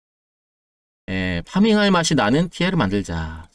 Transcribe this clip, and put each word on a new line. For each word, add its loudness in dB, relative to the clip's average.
예, -4
파밍할 2
맛이 2
나는 2
티엘을 -2
만들자. -4